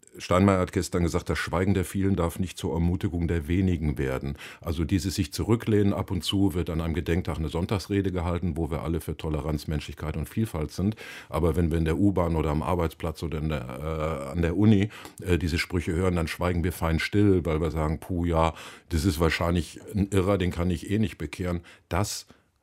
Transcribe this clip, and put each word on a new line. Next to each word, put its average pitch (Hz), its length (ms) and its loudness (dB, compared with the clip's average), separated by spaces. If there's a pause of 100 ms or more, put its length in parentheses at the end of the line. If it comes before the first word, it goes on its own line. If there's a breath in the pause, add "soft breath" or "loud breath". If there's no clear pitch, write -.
(180)
Steinmeier 95 420 4
hat 90 140 -2
gestern 87 300 0
gesagt, 82 260 0
"Das 78 80 0
Schweigen 95 380 0
der 90 100 2
vielen 98 300 0
darf 85 240 -2
nicht 90 180 -6
zur 82 160 -4
Ermutigung 85 540 0
der 82 200 0
wenigen 82 520 2
werden." 67 360 -2 (240 loud breath)
Also 82 260 -4
dieses 92 280 0
sich - 180 -2
zurücklehnen 101 600 2
ab 80 160 -4
und 92 140 -2
zu, 98 320 0
wird 85 160 -2
an 80 100 -2
einem 82 140 -2
Gedenktag 85 420 0
eine 78 120 -2
Sonntagsrede 95 600 0
gehalten, 87 460 -2
wo 80 140 -2
wir 80 100 -4
alle 80 200 -2
für 78 140 -6
Toleranz, 76 520 -4
Menschlichkeit 78 500 -4
und 76 100 -4
Vielfalt 80 440 -4
sind. 101 240 0 (340 loud breath)
Aber 78 260 2
wenn 85 140 4
wir 80 80 0
in 82 80 2
der 80 140 2
U-Bahn 87 360 4
oder 78 140 2
am 76 140 0
Arbeitsplatz 85 580 -2
oder 80 160 -6
in 76 120 -2
der, 73 800 -4
äh, 67 40 -10
an 85 100 -2
der 87 160 2
Uni, 104 320 6 (320 loud breath)
äh, 87 160 2
diese 82 220 0
Sprüche 90 340 -2
hören, 90 220 2
dann 82 120 0
schweigen 87 360 -2
wir 87 100 0
fein 82 240 2
still, 98 480 4
weil 80 160 0
wir 82 80 0
sagen, 78 300 -2
"Puh, 87 260 -4
ja, 82 300 4 (340 loud breath)
das 80 160 2
ist 85 140 2
wahrscheinlich 85 600 2 (140)
ein 101 160 2
Irrer, 98 300 2
den 90 100 2
kann 87 220 0
ich 82 180 -4
eh 98 80 0
nicht 107 220 -2
bekehren." 87 420 -4 (260 loud breath)
Das - 380 -2 (380 soft breath)